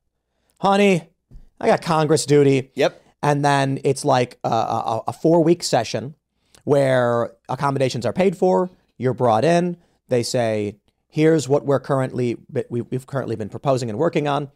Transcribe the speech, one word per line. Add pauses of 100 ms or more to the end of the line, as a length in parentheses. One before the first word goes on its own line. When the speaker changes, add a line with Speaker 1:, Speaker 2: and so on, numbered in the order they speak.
(600)
Speaker 1:
honey, (500)
I
got
Congress
duty."
Speaker 2:
Yep. (220)
Speaker 1:
And
then
it's
like
a,
a,
a
four-week
session (480)
where (160)
accommodations
are
paid
for. (260)
You're
brought
in. (320)
They
say, (320)
"Here's
what
we're
currently, (340)
we,
we've
currently
been
proposing
and
working
on.